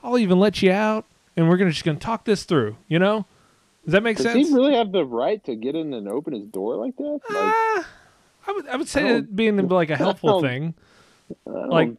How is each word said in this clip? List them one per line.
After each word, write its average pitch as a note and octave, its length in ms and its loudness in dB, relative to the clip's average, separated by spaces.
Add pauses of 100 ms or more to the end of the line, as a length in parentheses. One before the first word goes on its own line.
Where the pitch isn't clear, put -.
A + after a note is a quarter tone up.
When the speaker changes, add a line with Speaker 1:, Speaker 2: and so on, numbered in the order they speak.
Speaker 1:
I'll B3 140 0
even F#3 200 4
let G3+ 240 2
you F#3 120 4
out, G#3+ 320 -2 (320)
and E3 100 4
we're F3 80 6
gonna, F#3 160 2
just C#3+ 140 -4
gonna D#3 120 -2
talk - 280 -6
this G#3+ 180 0
through." A2+ 320 0 (140)
You D#3+ 100 2
know? G3+ 260 0 (600)
Does D#3 80 -2
that G3+ 100 4
make A3+ 140 0
Speaker 2:
Does C3+ 80 0
Speaker 1:
sense? B3+ 240 2
Speaker 2:
he D4 40 2
really C#4 220 4
have A3+ 160 0
the F#3 140 0
right C3+ 400 -2
to B2 100 -6
get B2 200 -6
in D#3 180 -6
and G#2 160 -8
open D3 240 -6
his G#2 100 -8
door G#2 320 -6
like B3 220 -8
that? D4 220 -6 (100)
Like, G#4 80 -4
Speaker 1:
Uh, A4 460 -2 (640)
I G4 40 -6
would, F#4 160 -6
I C4 80 -8
would C#4 140 -4
say C#4 160 -2
Speaker 2:
I - 20 0
don't A#3+ 140 4
Speaker 1:
that A3+ 140 -10
being, G#3 340 2
like, F3 220 2
a - 20 0
Speaker 2:
<laughs> - 0 -
I C#3+ 40 -2
Speaker 1:
helpful F#3 440 2
Speaker 2:
don't - 0 -
Speaker 1:
thing. C#3+ 320 -2 (760)
Speaker 2:
I - 40 -12
don't - 180 -8
Speaker 1:
Like E3 300 2